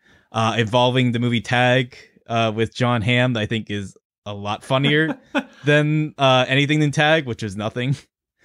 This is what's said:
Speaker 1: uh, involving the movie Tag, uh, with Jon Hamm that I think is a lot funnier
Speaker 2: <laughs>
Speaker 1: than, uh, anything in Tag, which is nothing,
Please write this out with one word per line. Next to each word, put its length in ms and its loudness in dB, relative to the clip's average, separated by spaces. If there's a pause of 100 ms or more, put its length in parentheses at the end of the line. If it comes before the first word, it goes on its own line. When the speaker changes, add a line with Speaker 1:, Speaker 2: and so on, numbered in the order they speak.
(300)
Speaker 1:
uh, 280 -2
involving 520 2
the 80 -2
movie 220 0
Tag, 560 0 (320)
uh, 260 0
with 180 -2
Jon 300 0
Hamm 300 2
that 80 -4
I 60 -2
think 220 -6
is 280 -8 (280)
a 80 -10
lot 300 -8
funnier 560 0 (160)
Speaker 2:
<laughs> 300 -6
Speaker 1:
than, 540 2
uh, 280 4
anything 360 0
in 100 0
Tag, 340 2
which 160 -8
is 140 -8
nothing, 400 -4 (480)